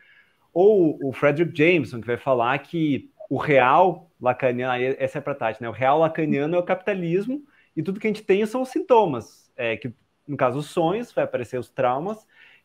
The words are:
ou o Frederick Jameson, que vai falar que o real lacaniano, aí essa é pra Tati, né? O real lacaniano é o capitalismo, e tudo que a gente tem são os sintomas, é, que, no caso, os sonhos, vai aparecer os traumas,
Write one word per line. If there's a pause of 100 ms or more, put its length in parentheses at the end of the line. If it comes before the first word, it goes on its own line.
(540)
ou
o
Frederick
Jameson,
que
vai
falar
que (180)
o
real (100)
lacaniano,
aí
essa
é
pra
Tati,
né?
O
real
lacaniano
é
o
capitalismo, (320)
e
tudo
que
a
gente
tem
são
os
sintomas,
é,
que, (380)
no
caso,
os
sonhos,
vai
aparecer
os
traumas, (380)